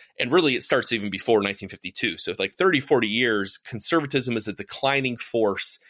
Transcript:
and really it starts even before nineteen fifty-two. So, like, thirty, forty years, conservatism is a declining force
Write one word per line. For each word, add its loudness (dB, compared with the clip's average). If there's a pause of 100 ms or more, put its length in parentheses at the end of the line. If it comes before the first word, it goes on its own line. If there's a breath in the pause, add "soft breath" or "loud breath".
(200 soft breath)
and -2
really 4
it -2
starts 0
even -2
before 2
nineteen -4
fifty-two. -6
So, -4
like, -4
thirty, 4
forty 2
years, 0
conservatism -2
is -4
a -4
declining -4
force 0 (100)